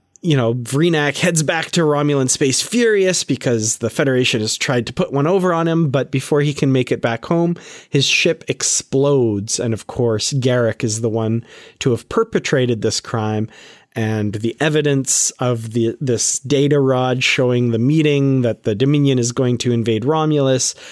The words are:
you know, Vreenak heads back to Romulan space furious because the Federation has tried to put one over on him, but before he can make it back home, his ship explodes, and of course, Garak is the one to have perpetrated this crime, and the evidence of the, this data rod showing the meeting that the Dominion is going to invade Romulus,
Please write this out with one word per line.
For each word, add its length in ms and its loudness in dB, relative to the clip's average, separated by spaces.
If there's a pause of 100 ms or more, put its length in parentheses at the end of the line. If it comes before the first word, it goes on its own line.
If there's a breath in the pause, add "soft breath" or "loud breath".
(220)
you 140 0
know, 200 2
Vreenak 640 0
heads 240 0
back 280 -2
to 100 2
Romulan 500 2
space 280 0
furious 640 0
because 540 -2
the 140 -4
Federation 500 0
has 160 -4
tried 300 -2
to 60 -12
put 200 -4
one 140 2
over 260 2
on 140 0
him, 240 0
but 180 0
before 320 0
he 100 0
can 200 0
make 200 2
it 100 -2
back 240 -4
home, 300 0 (340 loud breath)
his 160 2
ship 420 0
explodes, 1120 0
and 120 -2
of 140 -6
course, 480 -2
Garak 500 0
is 180 -2
the 80 0
one 360 -2 (320 loud breath)
to 140 0
have 180 -4
perpetrated 720 0
this 180 0
crime, 500 -4 (480 loud breath)
and 360 -2
the 260 -4
evidence 800 0
of 320 -2
the, 300 0
this 380 -2
data 420 2
rod 420 0
showing 480 2
the 80 0
meeting 600 2
that 220 -2
the 120 0
Dominion 420 2
is 140 0
going 280 0
to 120 0
invade 320 0
Romulus, 720 0 (160 loud breath)